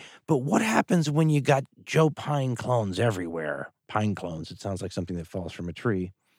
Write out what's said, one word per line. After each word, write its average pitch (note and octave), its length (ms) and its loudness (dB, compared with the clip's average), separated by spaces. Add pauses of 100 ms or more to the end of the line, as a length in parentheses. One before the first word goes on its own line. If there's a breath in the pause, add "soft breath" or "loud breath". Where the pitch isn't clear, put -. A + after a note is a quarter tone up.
(260 loud breath)
But D#3 120 2
what E3+ 260 2
happens G#3+ 480 2
when D#3 180 4
you D3 120 4
got C3+ 220 4 (220)
Joe D#3 240 4
Pine C3+ 460 -2
clones G#2+ 440 0
everywhere? E2 720 -2 (160)
Pine G#2+ 280 0
clones, E2 340 -8
it F2 100 -16
sounds G2 220 -6
like F#2+ 100 -8
something F2+ 260 -6
that E2 100 -8
falls F2 260 -8
from F2 160 -8
a E2 40 -8
tree. F#2 380 -4 (280)